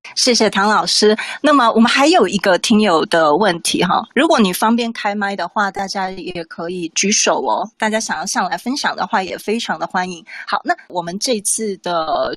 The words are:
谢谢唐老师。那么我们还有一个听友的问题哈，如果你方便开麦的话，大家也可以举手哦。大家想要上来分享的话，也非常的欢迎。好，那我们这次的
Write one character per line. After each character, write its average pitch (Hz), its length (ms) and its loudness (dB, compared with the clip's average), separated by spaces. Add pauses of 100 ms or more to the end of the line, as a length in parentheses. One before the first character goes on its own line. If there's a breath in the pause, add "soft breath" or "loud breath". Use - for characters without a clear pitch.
(160 loud breath)
谢 - 180 0
谢 220 160 2
唐 202 200 0
老 180 160 2
师。 214 320 2 (240 loud breath)
那 294 100 4
么 233 220 4
我 226 80 4
们 240 100 6
还 277 160 4
有 320 180 6
一 196 120 -2
个 180 200 4
听 214 220 2
友 180 280 4
的 160 280 4
问 180 260 2
题 - 220 -2
哈， - 320 0
如 269 100 4
果 320 140 4
你 196 140 2
方 220 200 0
便 233 200 -2
开 202 200 -4
麦 202 220 -4
的 175 140 -6
话， 202 200 -2
大 196 160 -6
家 190 240 -6
也 180 360 -10
可 170 240 -10
以 175 260 -6
举 196 160 0
手 - 320 2
哦。 151 240 0 (100)
大 220 120 -2
家 220 100 0
想 214 180 -4
要 165 80 -8
上 202 240 -2
来 175 80 -4
分 262 200 -6
享 170 180 -4
的 - 100 -4
话， 202 160 0
也 180 160 -8
非 214 220 -4
常 175 180 -4
的 160 80 -4
欢 180 240 -4
迎。 170 140 -12 (240 loud breath)
好， - 160 -2
那 349 100 0 (140 loud breath)
我 175 140 -4
们 175 180 -8
这 226 220 -2
次 208 420 -4
的 156 540 -2